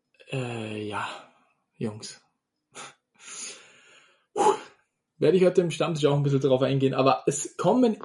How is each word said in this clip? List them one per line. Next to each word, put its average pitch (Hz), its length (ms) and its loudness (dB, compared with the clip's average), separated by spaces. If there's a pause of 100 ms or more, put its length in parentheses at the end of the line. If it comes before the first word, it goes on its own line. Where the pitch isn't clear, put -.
(320)
Äh, 113 540 -8
ja, 104 220 -8 (680)
Jungs. 107 440 -12 (2250)
Puh. 415 220 4 (600)
Werde 156 200 4
ich 185 80 6
heute 180 160 4
im 170 100 2
Stammtisch 151 340 -2
auch 143 120 4
ein 143 60 0
bisschen 139 180 2
drauf 131 200 2
eingehen, 135 320 2
aber 131 320 0
es - 300 -4
kommen, 226 480 2